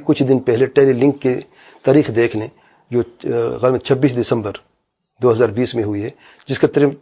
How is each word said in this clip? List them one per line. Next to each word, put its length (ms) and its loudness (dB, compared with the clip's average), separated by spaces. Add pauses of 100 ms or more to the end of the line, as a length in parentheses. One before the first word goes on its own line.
کچھ 180 0
دن 160 2
پہلے 280 0
ٹیلی 260 4
لنک 300 0
کی 120 0 (480)
تاریخ 340 2
دیکھ 200 0
لیں، 120 -6 (420)
جو، 100 0
آ، 280 -8 (320)
غالباً 180 2
چھبیس 380 0
دسمبر 360 -2 (680)
دو 100 4
ہزار 160 2
بیس 260 -4
میں 100 -2
ہوئی 180 -6
ہے، 80 -8 (360)
جس 120 -4
کا 80 2
ترجم-، 360 2